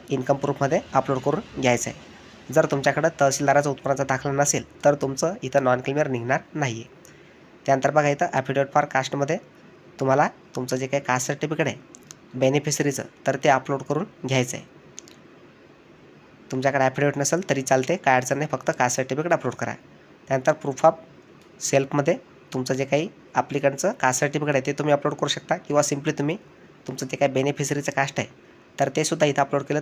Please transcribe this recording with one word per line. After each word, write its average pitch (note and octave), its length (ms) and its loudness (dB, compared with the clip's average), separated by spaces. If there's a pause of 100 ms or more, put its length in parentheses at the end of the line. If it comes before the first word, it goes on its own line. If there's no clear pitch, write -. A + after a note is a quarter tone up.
इन्कम C3 260 0
प्रूफमध्ये C#3+ 440 0 (140)
अपलोड C3+ 260 2
करून C#3+ 420 -4
घ्यायचा A#2+ 280 2
आहे. - 640 -18
जर D#3 120 6
तुमच्याकडं D3 440 0 (120)
तहसीलदाराचा C#3+ 480 4
उत्पन्नाचा C#3 340 -2
दाखला C3+ 280 -2
नसेल, C#3 320 0 (220)
तर - 100 8
तुमचं D3+ 380 -2 (100)
इथं C3+ 200 0
नॉन B2+ 180 2
क्रिमिनल C#3+ 300 -2
निघणार B2 280 -2 (140)
नाही B2+ 280 -4
आहे. - 160 -20 (680)
त्यानंतर C3+ 260 2
बघा, D3 180 2
इथं C#3+ 220 0
affidavit C3+ 420 -2
for D3 120 2
कास्टमध्ये C#3+ 520 -2 (600)
तुम्हाला C3+ 280 4 (280)
तुमचं B2+ 200 -4
जे C3 120 -4
काही C#3 160 -2
कास्ट B2+ 240 0
सर्टिफिकेट D3+ 400 -2
आहे A2 80 -4 (580)
बेनिफिशरीचं, C#3 720 0 (240)
तर C3+ 80 2
ते C#3 140 2
अपलोड C3+ 320 2
करून D3+ 240 -2 (200)
घ्यायचं B2+ 320 0
आहे. - 80 -14 (1900)
तुमच्याकडे C3+ 320 2
ॲफिडेव्हिट C#3 340 2
नसेल E3 320 0
तरी C#3+ 120 2
चालते, C3 340 2
काय C3+ 200 4
अडचण B2+ 220 0
नाही, D3+ 140 -4
फक्त - 280 -2
कास्ट B2 180 2
सर्टिफिकेट C#3+ 360 -2
अपलोड C3 220 -2
करा. A#2 180 -8 (540)
त्यानंतर C3+ 260 0 (100)
proof C#3 220 -2
of - 180 4 (580)
सेल्फमध्ये C#3+ 560 0 (360)
तुमचं C3 200 -4
जे C3 120 -2
काही D3 240 0 (260)
ॲप्लिकंटचं C#3 560 0
कास्ट C3 280 0
सर्टिफिकेट D3 360 0
आहे, C3 100 0
ते C#3+ 80 -2
तुम्ही D3 200 0
अपलोड C#3+ 200 0
करू D3 140 -4
शकता - 300 -4
किंवा D3 260 2
simply D3 360 -2
तुम्ही D3+ 180 -2 (500)
तुमचं C3+ 180 -8
जे C3 120 -8
काही C#3 140 2
बेनिफिशरीचं C#3 600 -2
कास्ट C#3 280 -2
आहे, B2 80 -6 (500)
तर C#3 180 2
ते D#3 80 2
सुद्धा D#3+ 220 0
इथं C#3+ 160 0
अपलोड C#3 220 0
केलं C#3+ 180 -4